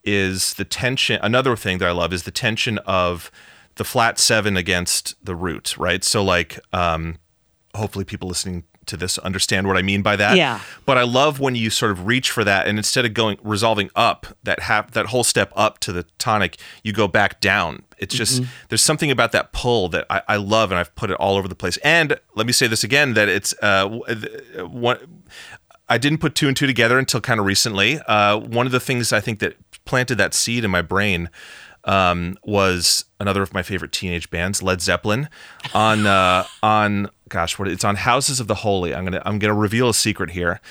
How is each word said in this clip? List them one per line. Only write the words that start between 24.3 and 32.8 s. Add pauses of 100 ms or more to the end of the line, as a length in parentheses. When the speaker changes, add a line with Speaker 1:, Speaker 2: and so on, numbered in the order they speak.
Speaker 1:
one, (680)
I
didn't
put
two
and
two
together
until
kinda
recently.
Uh,
one
of
the
things
I
think
that (300)
planted
that
seed
in
my
brain, (540)
um,
was (140)